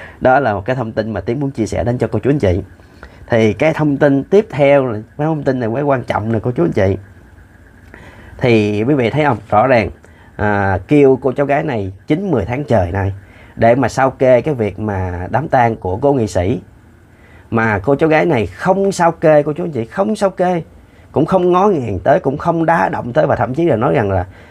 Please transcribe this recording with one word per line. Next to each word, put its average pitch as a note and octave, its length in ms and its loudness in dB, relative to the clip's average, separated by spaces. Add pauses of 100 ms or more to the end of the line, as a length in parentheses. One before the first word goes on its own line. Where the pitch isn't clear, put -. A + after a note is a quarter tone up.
(220)
Đó C3 180 4
là A#2 140 0
một G2+ 120 -6
cái C3 100 -2
thông A2+ 160 -6
tin G#2+ 220 -4
mà F#2+ 80 -6
Tiến A#2 180 -4
muốn C#3 120 -4
chia A2 140 -4
sẻ F#2 180 -4
đến A#2+ 140 -2
cho A#2 100 -2
cô A2 120 -2
chú A#2 100 -2
anh D3 100 2
chị. G2 240 0 (680)
Thì A2 240 2
cái D3+ 200 0
thông D3 240 -2
tin C#3 260 2
tiếp G#3 260 2
theo C#3 360 4
là, A2 140 -4 (180)
cái D3 80 -4
thông D#3 180 -4
tin C3 160 -2
này A2+ 100 -2
mới B2+ 140 -4
quan C3+ 200 0
trọng A2 280 -4
nè A2+ 80 0
cô B2 120 -4
chú C#3 120 -2
anh E3 80 0
chị. F#2+ 260 0 (1400)
Thì G#2+ 460 2
quý C3+ 100 2
vị B2 160 2
thấy D3+ 160 0
không? B2+ 120 0 (120)
Rõ - 180 4
ràng, A#2 220 2 (460)
à, G2+ 520 0
kêu C3+ 340 4
cô C3+ 100 -2
cháu C#3+ 140 -2
gái C#3+ 180 -2
này G#2+ 300 -6 (140)
chín F#3 240 -2
mười A2 140 0
tháng B2 180 -6
trời F#2+ 280 0
nay G2 220 -2 (420)
để A#2 200 4
mà B2+ 140 0
sao C3 220 0
kê B2+ 300 4
cái D#3 120 -2
việc G#2 260 -4
mà F#2 520 -4
đám B2+ 160 -2
tang A#2 280 2
của F#2 220 -6
cô C#3 160 2
nghệ A#2 140 0
sĩ. G2+ 340 -2 (880)
Mà A2+ 300 0
cô C#3 160 0
cháu D#3+ 140 2
gái D#3 160 2
này B2+ 200 0
không G3 460 -2
sao E3+ 200 0
kê D#3 320 2
cô D3+ 100 -4
chú E3+ 100 -8
anh F3 80 -8
chị, A2+ 140 -4
không G#3 300 -4
sao G3+ 140 0
kê. F3+ 320 -2 (500)
Cũng C#3+ 140 2
không F3+ 260 2
ngó F3+ 160 2
ngàng A#2+ 320 -2
tới, D3+ 200 2
cũng C#3 180 -4
không E3 280 -2
đá E3+ 240 2
động A#2+ 240 -8
tới D#3 140 2
và A#2+ 80 2
thậm A#2+ 180 -2
chí E3 120 -2
là D3 100 2
nói C3 180 0
rằng G#2+ 180 0
là F2+ 140 -2 (240)